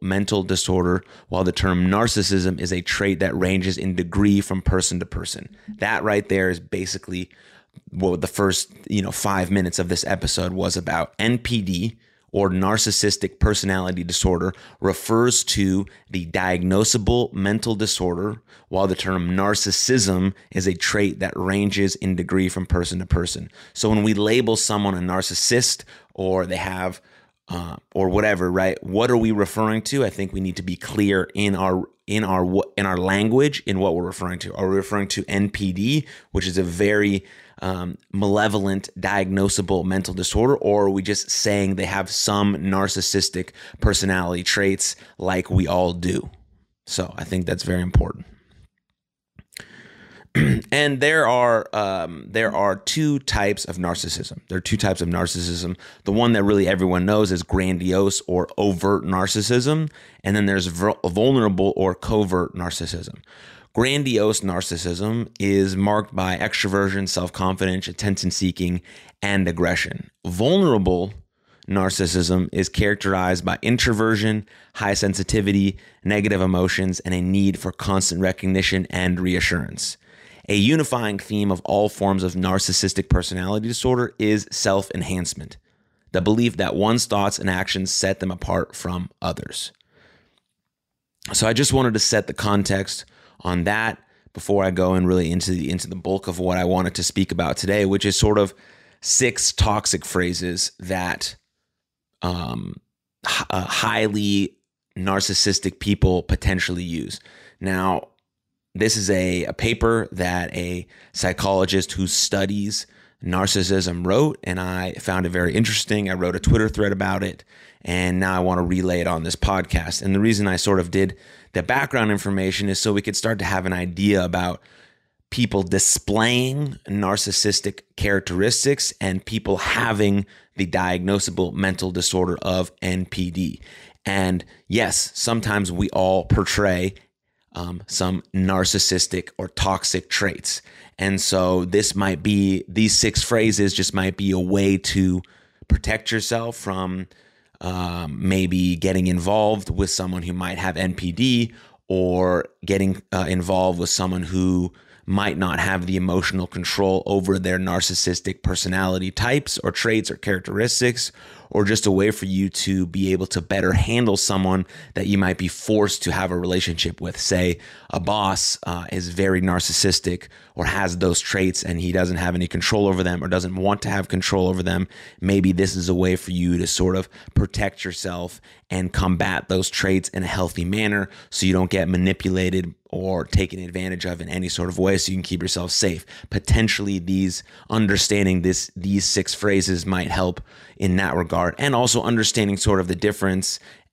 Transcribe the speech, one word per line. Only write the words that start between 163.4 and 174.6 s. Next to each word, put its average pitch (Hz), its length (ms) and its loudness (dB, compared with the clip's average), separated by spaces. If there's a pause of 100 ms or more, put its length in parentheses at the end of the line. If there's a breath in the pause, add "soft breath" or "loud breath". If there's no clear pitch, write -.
better 95 320 0
handle 110 420 2
someone 95 480 2 (300 loud breath)
that 92 120 -2
you 98 120 2
might 92 180 2
be 92 100 -4
forced 104 560 0
to - 80 -2
have 92 200 -2
a 90 80 -2
relationship 90 640 -2
with. - 180 -8
Say 90 380 0 (320 loud breath)
a - 100 -4
boss, 98 640 0
uh, 87 240 -8
is 90 200 -6
very 92 320 2
narcissistic 90 840 0 (280 loud breath)
or 85 80 -2
has 90 340 -2
those 87 220 2
traits 95 420 0
and 85 180 -4
he 90 120 -2
doesn't 90 240 0
have 87 180 -2
any 87 140 -2
control 101 400 2
over 92 140 2
them 87 200 0
or 82 60 -4
doesn't 90 280 -2
want 101 260 0
to - 80 -4
have 98 180 -2
control 92 400 0
over 92 140 0